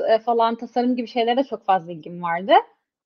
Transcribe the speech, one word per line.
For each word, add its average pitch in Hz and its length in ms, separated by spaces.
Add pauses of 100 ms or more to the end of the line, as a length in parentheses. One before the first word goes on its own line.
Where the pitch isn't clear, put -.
e, 220 100
falan, 233 360
tasarım 240 400
gibi 233 120
şeylere 240 300
de 277 60
çok - 220
fazla 180 260
ilgim 175 320
vardı. 175 300 (520)